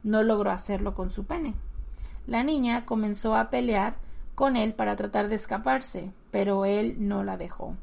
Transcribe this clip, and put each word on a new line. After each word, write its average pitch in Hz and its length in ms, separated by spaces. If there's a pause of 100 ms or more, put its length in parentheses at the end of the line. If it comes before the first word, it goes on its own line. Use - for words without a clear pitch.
no 214 200
logró 208 280
hacerlo 196 420
con 185 160
su 196 160
pene. 302 300 (680)
La 233 180
niña 247 420
comenzó 214 500
a 220 140
pelear 233 480 (380)
con 269 200
él 220 180
para 208 220
tratar 208 320
de 214 80
escaparse, 214 760 (200)
pero 196 340
él 208 340
no 202 240
la 190 140
dejó. 190 460